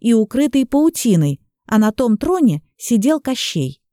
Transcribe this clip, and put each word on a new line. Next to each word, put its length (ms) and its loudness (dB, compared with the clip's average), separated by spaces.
и 120 0
укрытый 540 0
паутиной, 760 0
а 120 0
на 140 2
том 240 0
троне 460 0
сидел 440 0
Кощей. 600 -6